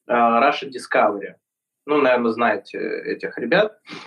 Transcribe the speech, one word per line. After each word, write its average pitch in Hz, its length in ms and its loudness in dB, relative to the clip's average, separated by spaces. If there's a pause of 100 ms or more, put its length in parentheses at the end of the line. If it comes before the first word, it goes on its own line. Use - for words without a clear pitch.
э, - 60 -2
Russia 120 580 2
Discovery. 101 640 -2 (520)
Ну, 147 160 2
наверное, 120 300 2
знаете 110 460 -2
этих 90 600 -8
ребят. 170 400 0 (280)